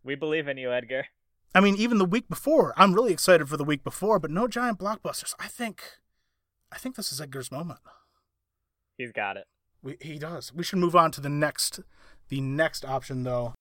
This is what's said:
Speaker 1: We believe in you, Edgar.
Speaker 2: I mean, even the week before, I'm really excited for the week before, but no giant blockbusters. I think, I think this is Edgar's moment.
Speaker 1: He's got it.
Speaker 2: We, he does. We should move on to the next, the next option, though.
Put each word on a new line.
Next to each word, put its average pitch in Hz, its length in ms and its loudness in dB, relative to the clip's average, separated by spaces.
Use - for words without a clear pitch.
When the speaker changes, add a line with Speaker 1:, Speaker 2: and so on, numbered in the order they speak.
Speaker 1:
We 139 140 -6
believe 151 320 -2
in 135 100 -4
you, 127 140 -2
Edgar. 123 340 -2
Speaker 2:
I 185 60 10
mean, 196 160 4
even 226 220 2
the 190 60 6
week 190 240 0
before, 254 480 2
I'm 190 160 8
really 220 200 4
excited 160 360 6
for 151 80 -4
the 147 80 -4
week 147 180 0
before, 202 360 0
but 139 120 -4
no 196 160 0
giant 240 320 -4
blockbusters. 196 640 -8
I - 60 -10
think, 226 360 -10
I - 80 -16
think 262 180 -10
this 208 160 -6
is 135 80 -8
Edgar's 135 300 -10
moment. 147 300 -8
Speaker 1:
He's 120 140 -10
got 98 240 -4
it. 95 100 -14
Speaker 2:
We, 135 180 -12
he 151 180 -12
does. 156 340 -10
We 170 120 -8
should 190 140 -2
move 175 160 2
on 165 180 8
to 139 80 -10
the 139 80 -4
next, 147 520 -2
the 139 120 -4
next 143 440 -2
option, 131 380 -6
though. 123 380 -4